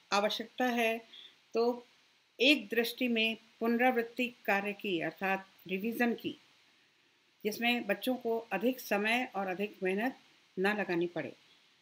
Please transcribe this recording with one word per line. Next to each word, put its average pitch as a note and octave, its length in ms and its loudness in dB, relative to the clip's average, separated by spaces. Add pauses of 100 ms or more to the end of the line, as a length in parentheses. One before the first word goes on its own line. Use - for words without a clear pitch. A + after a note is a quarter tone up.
(120)
आवश्यकता G#3+ 600 0
है A3+ 220 2 (580)
तो A#3+ 300 0 (540)
एक B3 300 6
दृष्टि A#3 400 0
में A3+ 280 2 (240)
पुनरावृत्ति A#3 760 2 (120)
कार्य G3+ 260 0
की, G3 280 -2
अर्थात F#3+ 460 -2 (220)
revision A3 460 0
की, - 240 -8 (1080)
जिसमें A#3 420 0
बच्चों B3+ 280 0
को A#3 220 -2 (160)
अधिक A3 280 0
समय A3 560 0
और G3 100 -2
अधिक F#3 360 -6
मेहनत G3 340 0 (400)
ना G3 180 2
लगानी F3+ 320 0
पड़े। D#3 260 -6 (500)